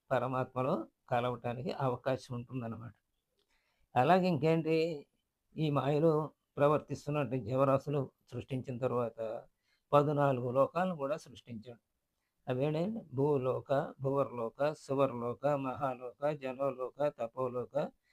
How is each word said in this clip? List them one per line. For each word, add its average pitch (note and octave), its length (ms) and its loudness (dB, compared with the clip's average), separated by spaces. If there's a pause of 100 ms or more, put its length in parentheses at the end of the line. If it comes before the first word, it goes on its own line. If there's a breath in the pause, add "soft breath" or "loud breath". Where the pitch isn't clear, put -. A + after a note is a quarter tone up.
(100)
పరమాత్మలో C3 760 -2 (240)
కలవటానికి A#2+ 600 -2
అవకాశం C3 640 -4
ఉంటుందన్నమాట. A#2 580 -8 (1040)
అలాగే F3 320 6
ఇంకేంటి, D#3+ 800 2 (500)
ఈ D3+ 140 0
మాయలో D3 600 4 (260)
ప్రవర్తిస్తున్నట్టు C#3+ 800 2
జీవరాశులు C3+ 760 0 (220)
సృష్టించిన B2 460 -6
తర్వాత A#2 640 -2 (500)
పదునాలుగు C#3+ 580 4
లోకాలను E3 460 2
కూడా C#3 200 -4
సృష్టించాడు. A#2 720 -16 (600)
అవేంటంటే D#3 640 -2
భూలోక, C3+ 840 0
భువర్లోక, C3+ 720 -2
సువర్లోక, C3 760 -2
మహాలోక, C3+ 840 -2
జనలోక, C3+ 800 -4
తపోలోక, B2 800 -4 (220)